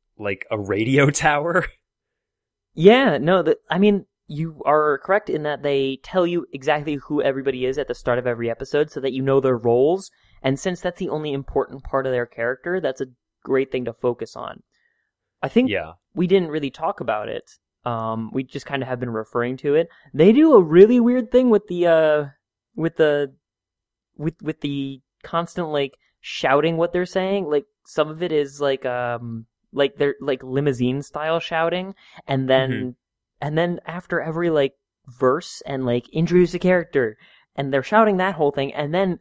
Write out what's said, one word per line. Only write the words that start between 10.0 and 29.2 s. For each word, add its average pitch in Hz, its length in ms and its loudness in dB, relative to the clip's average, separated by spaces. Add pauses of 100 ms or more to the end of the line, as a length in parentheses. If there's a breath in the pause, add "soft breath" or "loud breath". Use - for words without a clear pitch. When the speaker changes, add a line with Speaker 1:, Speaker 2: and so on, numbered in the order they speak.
Speaker 2:
And 135 160 -2
since 180 220 -6
that's 180 180 -6
the 180 120 -6
only 151 220 -6
important 135 520 -6
part 135 220 -4
of 131 60 -2
their 123 140 -2
character, 131 540 -6
that's 135 200 -4
a 135 60 -6 (380)
great 135 260 -2
thing 127 140 -6
to 117 80 -8
focus 120 440 -6
on. - 260 -14 (800)
I 156 60 -4
think 240 220 2
Speaker 1:
Yeah. 82 220 -6 (220)
Speaker 2:
we 180 120 -2
didn't 180 240 2
really 147 200 -4
talk 160 300 -6
about 113 280 -4
it. - 220 -12 (340)
Um, 113 480 -6
we 131 120 -4
just 131 220 -14
kinda 135 200 -6
have 127 140 -6
been 123 100 -6
referring 120 480 -4
to 143 160 0
it. 170 140 2 (260 soft breath)
They 170 180 6
do 302 220 6
a 196 80 10
really 196 380 8
weird 240 320 2
thing 247 180 4
with 208 160 2
the, 175 220 -2
uh, 156 360 4 (520)
with 160 200 -4
the, 147 380 2 (800)
with, 160 240 -6
with 151 200 -8
the 139 400 -6 (240)
constant, 170 440 -6
like, 143 260 -2 (260)
shouting 147 560 0
what 170 160 0
they're 180 140 -2
saying. 185 440 -2
Like, 147 160 0 (180)
some 151 240 -2
of 160 140 -12
it 175 80 -4
is, 143 300 -2
like, 135 260 -2
um, 120 600 -6 (260)